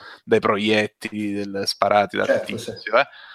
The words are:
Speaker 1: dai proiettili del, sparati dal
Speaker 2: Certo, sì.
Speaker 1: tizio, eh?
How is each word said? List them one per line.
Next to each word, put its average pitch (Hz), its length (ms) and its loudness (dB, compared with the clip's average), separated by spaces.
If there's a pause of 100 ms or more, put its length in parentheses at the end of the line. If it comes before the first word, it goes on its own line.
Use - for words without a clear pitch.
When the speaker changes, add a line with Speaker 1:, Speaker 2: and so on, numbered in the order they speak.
(240)
Speaker 1:
dai 113 160 4
proiettili 107 920 0
del, 98 320 -6
sparati 101 520 2
dal 101 80 0
Speaker 2:
Certo, 107 320 -2
sì. - 140 -10
Speaker 1:
tizio, 107 260 -2
eh? 139 100 2 (280)